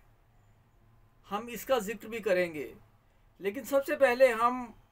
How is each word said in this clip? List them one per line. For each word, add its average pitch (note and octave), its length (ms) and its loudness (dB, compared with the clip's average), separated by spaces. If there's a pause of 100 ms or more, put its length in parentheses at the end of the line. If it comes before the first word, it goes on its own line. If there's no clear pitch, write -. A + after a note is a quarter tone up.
(1300)
हम A3 220 -6
इसका A#3+ 320 -2
जिक्र G#3 260 -10
भी A3+ 120 -8
करेंगे। E3+ 540 0 (680)
लेकिन G3+ 240 -6
सबसे C#4 320 0
पहले C4 360 6
हम A#3+ 420 -2 (180)